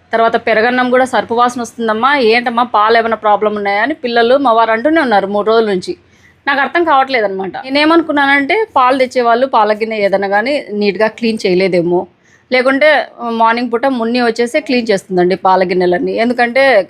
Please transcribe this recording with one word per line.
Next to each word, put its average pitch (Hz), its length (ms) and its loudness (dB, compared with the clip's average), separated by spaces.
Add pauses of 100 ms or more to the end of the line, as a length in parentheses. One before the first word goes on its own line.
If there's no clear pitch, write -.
(140)
తర్వాత 226 220 2
పెరగన్నం 247 540 0
కూడా 254 160 2
సర్పు 226 280 -4
వాసన 240 280 0
వస్తుందమ్మా, 226 540 -2
ఏంటమ్మా 240 480 2
పాలు 226 340 2
ఏమైనా 226 180 0
ప్రాబ్లం 208 400 0
ఉన్నాయా?" 202 260 -2
అని 240 120 -2
పిల్లలు 233 420 0
మా 269 180 2
వారు 226 180 2
అంటూనే 302 300 0
ఉన్నారు 208 260 0
మూడు 208 200 -2
రోజుల 220 220 2
నుంచి. 185 280 -4 (500)
నాకు 277 120 -2
అర్థం 285 240 0
కావట్లేదు 269 420 0
అనమాట. 190 320 -6
నేనేమనుకున్నానంటే 294 1160 0
పాలు 262 220 2
తెచ్చేవాళ్ళు 247 480 0
పాల 220 280 2
గిన్నె 220 240 -6
ఏదైనా 196 300 0
కానీ 214 440 -2
నీట్గా 208 360 0
క్లీన్ 220 380 -4
చేయలేదేమో, 180 640 0 (440)
లేకుంటే 269 560 2 (220)
మార్నింగ్ 226 440 0
పూట 233 120 -2
మున్ని 247 360 -2
వచ్చేసి 240 380 -2
క్లీన్ 247 320 -2
చేస్తుందండి 185 440 0
పాల 185 280 2
గిన్నెలన్నీ. 180 480 0
ఎందుకంటే 240 800 2